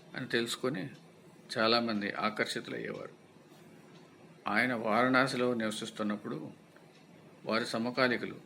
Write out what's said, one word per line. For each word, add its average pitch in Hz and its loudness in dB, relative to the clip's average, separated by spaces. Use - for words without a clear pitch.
అని 127 -6
తెలుసుకొని 127 -2
చాలామంది 113 2
ఆకర్షితులయ్యేవారు. 107 -4
ఆయన 117 2
వారణాసిలో 123 4
నివసిస్తున్నప్పుడు 107 -4
వారి 113 0
సమకాలికులు 117 2